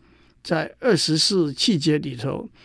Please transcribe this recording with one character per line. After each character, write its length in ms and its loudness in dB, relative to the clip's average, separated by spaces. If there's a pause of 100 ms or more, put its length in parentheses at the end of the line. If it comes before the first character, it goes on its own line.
(420)
在 360 -4
二 180 2
十 220 0
四 340 0
气 240 2
节 220 2
里 180 -8
头， 320 -6 (160)